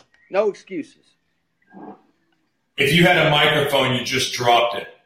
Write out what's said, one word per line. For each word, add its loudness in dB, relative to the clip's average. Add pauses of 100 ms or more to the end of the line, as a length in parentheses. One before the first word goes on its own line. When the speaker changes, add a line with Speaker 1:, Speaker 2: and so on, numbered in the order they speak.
(280)
Speaker 1:
No 0
excuses. -14 (1600)
Speaker 2:
If 0
you 4
had 4
a 2
microphone, 0
you -6
just -6
dropped 2
it. -12 (180)